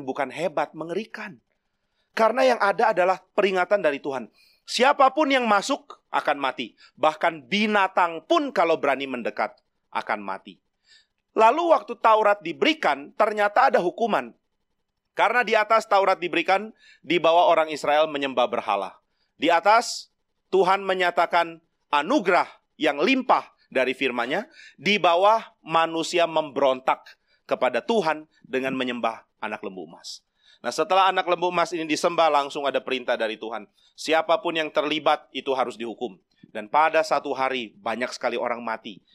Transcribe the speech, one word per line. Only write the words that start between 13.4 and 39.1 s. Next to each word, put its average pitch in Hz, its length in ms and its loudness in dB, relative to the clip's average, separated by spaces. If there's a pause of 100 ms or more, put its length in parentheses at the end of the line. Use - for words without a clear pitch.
ada 208 160 2
hukuman. 175 480 -4 (800)
Karena 220 320 0
di 220 160 -2
atas 214 280 4
Taurat 196 280 2
diberikan, 175 560 -2 (320)
di 170 160 0
bawah 165 320 6
orang 160 160 4
Israel 151 400 0
menyembah 135 400 -2
berhala. 101 480 -4 (400)
Di 143 160 0
atas 220 560 2 (440)
Tuhan 190 360 2
menyatakan 175 720 0 (320)
anugerah 170 560 2 (320)
yang 143 200 0
limpah 214 440 2 (240)
dari 131 240 0
firman-Nya, 127 560 -4 (320)
di 196 160 0
bawah 190 560 2 (120)
manusia 165 640 0
memberontak 139 920 -2 (240)
kepada 123 400 -2
Tuhan 160 400 -2 (160)
dengan 131 360 -4
menyembah 120 520 -6 (160)
anak 107 200 -8
lembu 92 240 -14
emas. - 360 -20 (400)
Nah, 123 80 -4
setelah 185 400 2
anak 185 160 -2
lembu 175 240 -2
emas 170 240 -2
ini 160 80 -6
disembah, 165 480 0
langsung 143 320 -2
ada 135 160 -2
perintah 123 400 -4
dari 110 160 -4
Tuhan. 107 320 -12 (320)
Siapapun 160 640 -2
yang 151 80 -8
terlibat 151 640 0
itu 135 160 -6
harus 123 240 -2
dihukum. 110 400 -10 (360)
Dan 107 200 -12
pada 156 320 2
satu 143 320 -4
hari 131 440 -4
banyak 113 320 -6
sekali 120 280 -4
orang 117 240 -6
mati 113 400 -10 (120)